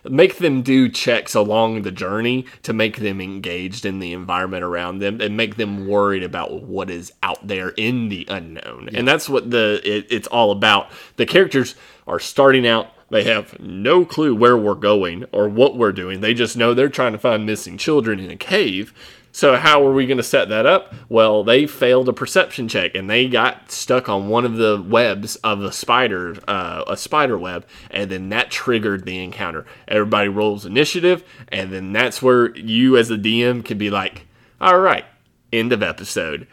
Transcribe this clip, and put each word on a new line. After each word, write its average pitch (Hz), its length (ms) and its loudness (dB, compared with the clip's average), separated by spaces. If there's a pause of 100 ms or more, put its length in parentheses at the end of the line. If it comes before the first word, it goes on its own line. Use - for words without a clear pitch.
make 156 320 4
them 143 240 0
do 131 280 4
checks - 460 -2
along 110 460 2
the 98 100 -6
journey 110 540 -4 (180)
to - 100 -6
make 110 240 -2
them 101 240 -6
engaged 95 640 -10
in 98 140 -6
the 87 140 -8
environment 92 500 -6
around 87 360 -6
them 101 220 -4
and 104 160 -4
make 110 200 -2
them 101 300 -4
worried 101 360 0
about 90 400 -8
what 95 260 -8
is 87 220 -12 (120)
out 95 220 -4
there 95 240 -6
in 113 400 -4
the 95 200 -8
unknown. 82 640 -12
And 120 140 -4
that's 147 220 0
what 123 220 -2
the 107 320 2
it, 104 260 -4
it's 110 180 -4
all 117 240 2
about. 101 380 2 (280)
The 123 80 0
characters 151 500 2 (320)
are 87 120 -4
starting 131 460 4
out. 113 220 2 (240)
They 107 140 2
have 110 340 -2
no 113 460 2
clue 151 280 0
where 120 240 6
we're 104 160 0
going 101 600 0
or 104 160 2
what 123 280 4
we're 113 140 2
doing. 92 300 -8
They 110 120 2
just 120 220 -2
know 117 180 2
they're 127 140 4
trying 127 240 -2
to 107 80 -6
find 110 260 0
missing 101 320 -6
children 113 440 0
in 90 100 -12
a 82 60 -14
cave. 117 560 -2 (400)
So 139 240 4
how 147 280 6
are 135 80 6
we 135 140 2
gonna 127 160 0
set 113 260 0
that 110 160 2
up? 180 280 2 (160)
Well, 110 340 4
they 127 240 4
failed 127 420 2
a 123 40 2
perception - 560 -2
check, 90 260 -2
and 95 140 -8
they 123 180 2
got 120 440 0
stuck - 380 -2
on 98 200 -2
one 117 160 2
of 117 100 -4
the 107 300 2
webs 110 520 0
of 104 240 -2
a 95 120 -6
spider, 101 640 -2 (100)
uh, 85 400 -6
a 95 100 -6
spider 139 400 -2
web, 87 280 -10 (260)
and 98 180 -6
then 95 200 -8
that 113 220 -2
triggered 104 540 -2
the 92 180 -8
encounter. 87 420 -10 (220)
Everybody 104 420 0
rolls 101 360 -2
initiative, 160 580 0 (260)
and 95 220 -6
then 95 220 -10
that's 117 280 -2
where 123 360 4
you 117 400 2
as 117 120 4
the 113 80 -2
D 110 260 0
M 123 200 0
can 110 140 -6
be 101 120 -2
like, 98 380 -6 (340)
All 185 180 6
right, 185 260 2 (480)
end 117 200 0
of 104 100 0
episode 82 680 -6